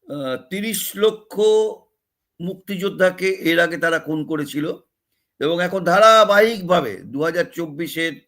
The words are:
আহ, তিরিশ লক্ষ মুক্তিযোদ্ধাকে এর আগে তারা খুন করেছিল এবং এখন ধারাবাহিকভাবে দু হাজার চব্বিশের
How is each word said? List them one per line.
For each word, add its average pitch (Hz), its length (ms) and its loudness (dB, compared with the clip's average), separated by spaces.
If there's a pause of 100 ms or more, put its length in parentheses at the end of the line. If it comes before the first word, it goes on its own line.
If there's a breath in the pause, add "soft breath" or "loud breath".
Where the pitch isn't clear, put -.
আহ, 135 480 -8
তিরিশ 202 460 -6
লক্ষ 214 440 -2 (1000)
মুক্তিযোদ্ধাকে 185 880 -2
এর 170 300 0
আগে 170 180 0
তারা 165 220 0
খুন 156 260 -6
করেছিল 147 500 -6 (640)
এবং 170 240 -2
এখন 180 200 -4
ধারাবাহিকভাবে 196 1120 4
দু 113 260 -8
হাজার 165 220 -2
চব্বিশের 165 680 -8 (140)